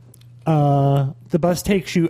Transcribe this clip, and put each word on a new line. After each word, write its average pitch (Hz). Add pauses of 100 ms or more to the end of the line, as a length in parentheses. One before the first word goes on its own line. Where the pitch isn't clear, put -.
(460)
Uh, 139 (180)
the 175
bus 175
takes 196
you 165